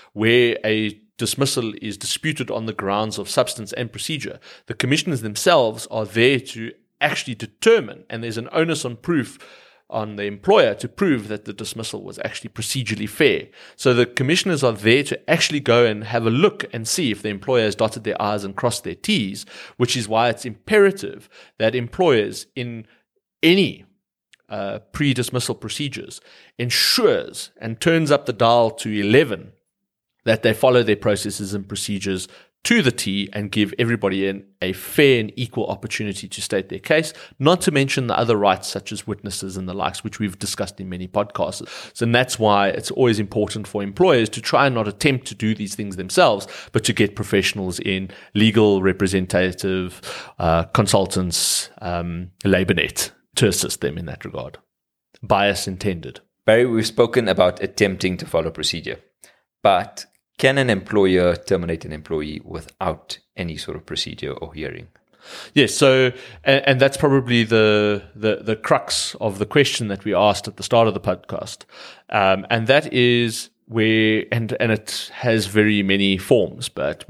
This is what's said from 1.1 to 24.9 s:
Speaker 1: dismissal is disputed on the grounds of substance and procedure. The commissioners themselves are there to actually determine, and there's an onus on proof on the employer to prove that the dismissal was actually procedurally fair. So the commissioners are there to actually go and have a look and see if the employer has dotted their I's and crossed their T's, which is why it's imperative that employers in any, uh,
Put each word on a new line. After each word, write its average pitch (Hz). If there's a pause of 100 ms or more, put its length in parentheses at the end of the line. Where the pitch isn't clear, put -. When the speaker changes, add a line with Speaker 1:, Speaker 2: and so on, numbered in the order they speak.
Speaker 1:
dismissal 120
is 104
disputed 143
on 110
the 110
grounds 104
of 101
substance 120
and 120
procedure. - (280)
The -
commissioners 143
themselves 113
are 110
there 117
to 117 (300)
actually 143
determine, -
and 113
there's 113
an 117
onus 160
on 120
proof 156 (540)
on 107
the 101
employer 104
to 123
prove 131
that 107
the 107
dismissal 104
was 95
actually -
procedurally 107
fair. 110 (280)
So 127
the 120
commissioners 143
are 120
there 110
to -
actually 156
go 120
and 107
have 113
a -
look 170
and -
see 160
if 101
the 107
employer 110
has 104
dotted 110
their 104
I's 104
and 98
crossed -
their 87
T's, 107 (300)
which 120
is 110
why 110
it's 113
imperative 196 (300)
that 113
employers 120 (100)
in 117 (560)
any, 165 (600)
uh, 101 (140)